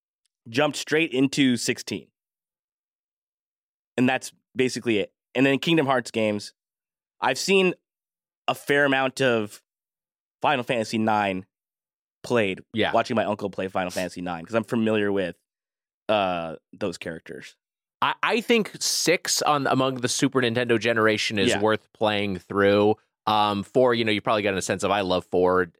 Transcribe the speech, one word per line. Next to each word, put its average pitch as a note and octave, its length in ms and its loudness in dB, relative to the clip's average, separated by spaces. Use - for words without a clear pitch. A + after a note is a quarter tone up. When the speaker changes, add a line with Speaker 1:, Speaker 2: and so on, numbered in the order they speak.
Speaker 1:
Jumped C#3 280 0
straight D#3 340 -2
into C3 460 2
sixteen. - 500 -6
And B2+ 120 2
that's C3 220 -4
basically A#2+ 440 0
it. F2+ 120 -4
And C3 100 4
then C#3 140 2
Kingdom D#3+ 260 2
Hearts B2+ 240 -2
games. G#2+ 440 -2
I've C3 160 0
seen F#3 360 2
a C3 80 -2
fair C#3+ 300 2
amount C3+ 360 0
of A2+ 400 0
Final C3 220 0
Fantasy A#2 340 -2
nine G#2 480 0
played, G#2 380 0
Speaker 2:
Yeah. G2 200 0
Speaker 1:
watching A2+ 220 0
my G2+ 100 2
uncle G#2 240 -4
play F#2+ 180 -6
Final F#2 240 -4
Fantasy F#2 300 -6
nine, E2+ 240 -8
'cause G#2+ 100 -10
I'm A2 80 0
familiar A2 480 0
with, F#2 240 -2
uh, F2+ 460 -2
those F#2+ 240 -6
characters. - 580 -14
Speaker 2:
I, C#3 220 0
I G#3 180 0
think A3+ 380 0
six - 600 -2
on, C#3+ 260 0
among C3 280 0
the B2 140 -6
Super C3 320 0
Nintendo A#2 380 0
generation A2 600 0
is F#2+ 100 4
Speaker 1:
Yeah. G2+ 120 0
Speaker 2:
worth G#2+ 320 0
playing G2+ 460 -2
through. G2+ 560 4
Um, G#2 380 2
four, B2+ 300 4
you A#2 120 0
know, G#2+ 60 0
you G2+ 100 0
probably A2 220 0
got G2 100 2
a F#2 80 -2
sense G2 220 -2
of, F#2+ 80 0
I G2+ 100 2
love F2+ 240 0
four, F2+ 420 2